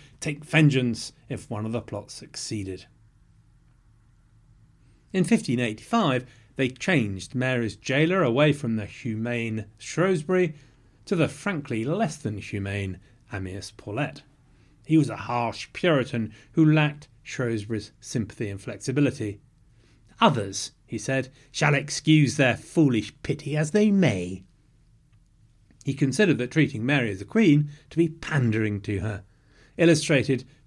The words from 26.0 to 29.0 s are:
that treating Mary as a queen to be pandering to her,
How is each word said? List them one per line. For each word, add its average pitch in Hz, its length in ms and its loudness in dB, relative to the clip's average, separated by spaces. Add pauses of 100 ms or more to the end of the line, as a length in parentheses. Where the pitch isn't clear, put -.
that 123 120 -4
treating 120 340 0
Mary 131 240 0
as 98 120 -8
a 101 40 -12
queen 151 440 4 (200)
to - 80 -10
be 165 120 4
pandering 110 720 0
to 101 180 -4
her, 101 240 -6 (540)